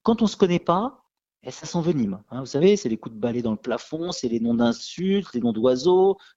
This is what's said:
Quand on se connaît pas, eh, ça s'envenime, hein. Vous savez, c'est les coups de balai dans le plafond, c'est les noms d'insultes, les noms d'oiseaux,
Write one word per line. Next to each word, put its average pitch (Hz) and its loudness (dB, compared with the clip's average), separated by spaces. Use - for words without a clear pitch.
Quand 226 2
on 208 2
se - -4
connaît 175 2
pas, 196 -2
eh, 123 -12
ça - -16
s'envenime, 143 -2
hein. 123 -8
Vous 131 -10
savez, 185 4
c'est 165 -6
les 110 -2
coups 113 -14
de 107 -14
balai 120 -2
dans 113 -2
le 107 -2
plafond, 156 -6
c'est 147 -6
les 117 0
noms 117 0
d'insultes, 170 0
les 120 -2
noms 117 0
d'oiseaux, 160 4